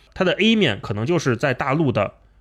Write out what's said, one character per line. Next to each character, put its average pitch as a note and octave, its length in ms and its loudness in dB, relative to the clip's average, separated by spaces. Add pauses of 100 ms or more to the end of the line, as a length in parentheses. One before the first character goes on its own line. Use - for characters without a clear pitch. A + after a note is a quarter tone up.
(140)
它 F#3+ 120 -2
的 E3+ 80 2
A A3 220 2
面 C#3+ 260 0
可 - 120 -6
能 G#2 120 -4
就 F3 120 0
是 B2+ 200 0
在 C#3 160 0
大 C3+ 200 -2
陆 D3 200 2
的 G#2 220 -2 (260)